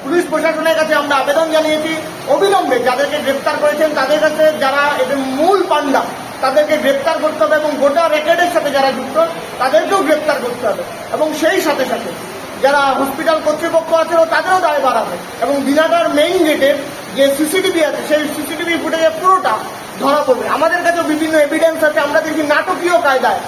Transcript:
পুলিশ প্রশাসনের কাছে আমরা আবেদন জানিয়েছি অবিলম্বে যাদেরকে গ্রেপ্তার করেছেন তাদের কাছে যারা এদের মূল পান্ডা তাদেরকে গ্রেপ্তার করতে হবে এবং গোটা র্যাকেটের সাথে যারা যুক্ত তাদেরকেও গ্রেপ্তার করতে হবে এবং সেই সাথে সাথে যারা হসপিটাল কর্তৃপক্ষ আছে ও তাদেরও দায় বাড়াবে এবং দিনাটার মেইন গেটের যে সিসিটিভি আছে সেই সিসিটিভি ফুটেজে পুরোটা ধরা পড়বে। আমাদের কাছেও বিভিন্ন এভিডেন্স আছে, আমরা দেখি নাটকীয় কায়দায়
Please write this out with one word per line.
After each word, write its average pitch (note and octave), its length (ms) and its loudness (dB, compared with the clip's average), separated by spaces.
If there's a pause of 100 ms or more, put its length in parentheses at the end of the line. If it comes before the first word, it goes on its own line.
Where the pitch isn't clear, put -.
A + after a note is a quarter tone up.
পুলিশ D#4+ 260 0
প্রশাসনের D#4 460 0
কাছে D#4 180 0
আমরা C#4+ 220 0
আবেদন C#4+ 360 0
জানিয়েছি D#4 440 0 (320)
অবিলম্বে D#4+ 520 2
যাদেরকে C#4+ 380 0
গ্রেপ্তার C4+ 440 -2
করেছেন D4 340 2
তাদের C#4 240 0
কাছে D#4 400 2
যারা C#4+ 300 2 (100)
এদের C4 180 0
মূল D4 520 2
পান্ডা C#4 320 0 (400)
তাদেরকে D4+ 360 2
গ্রেপ্তার C#4 440 0
করতে D#4 220 0
হবে D4+ 120 2
এবং D4+ 240 0
গোটা C#4+ 280 2
র্যাকেটের D#4 460 2
সাথে D4 180 0
যারা C4+ 200 2
যুক্ত A#3+ 340 -2 (340)
তাদেরকেও E4 380 2
গ্রেপ্তার D4+ 440 2
করতে B3 260 -4
হবে F#3+ 160 -2 (300)
এবং D4+ 200 0
সেই E4 280 0
সাথে C#4+ 240 0
সাথে A3+ 260 -6 (500)
যারা C#4+ 180 4
হসপিটাল C#4 680 0
কর্তৃপক্ষ D#4+ 480 -2
আছে D#4+ 220 0
ও E4 100 4
তাদেরও E4 340 0
দায় D4+ 200 0
বাড়াবে A#3 380 -2 (240)
এবং C4+ 220 0
দিনাটার D#4+ 460 2
মেইন E4 360 2
গেটের C#4 300 2 (400)
যে C#4 200 2
সিসিটিভি E4+ 500 0
আছে C4+ 120 -2 (100)
সেই D4+ 200 0
সিসিটিভি E4 560 -4
ফুটেজে D#4+ 260 0
পুরোটা D#4+ 480 0 (420)
ধরা C#4 280 0
পড়বে। A3+ 220 0
আমাদের E4 340 0
কাছেও E4+ 200 0
বিভিন্ন D#4 360 0
এভিডেন্স D#4 440 2
আছে, D4+ 160 2
আমরা D4 220 0
দেখি D#4 220 -2
নাটকীয় E4+ 580 0
কায়দায় B3 460 2